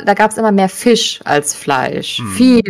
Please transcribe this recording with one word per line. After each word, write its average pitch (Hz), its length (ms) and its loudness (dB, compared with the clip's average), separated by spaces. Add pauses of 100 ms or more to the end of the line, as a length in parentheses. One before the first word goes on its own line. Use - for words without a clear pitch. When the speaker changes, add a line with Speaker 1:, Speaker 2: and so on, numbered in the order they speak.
Speaker 1:
da 202 80 2
gab's 214 240 0
immer 220 160 0
mehr 196 160 2
Fisch - 560 0
als 147 300 -2
Fleisch. 135 640 -4
Speaker 2:
Mhm. 110 140 -8
Speaker 1:
Viel 240 380 4